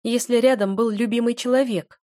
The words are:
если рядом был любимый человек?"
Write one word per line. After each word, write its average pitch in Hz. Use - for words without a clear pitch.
если 240
рядом 214
был 233
любимый 233
человек?" 247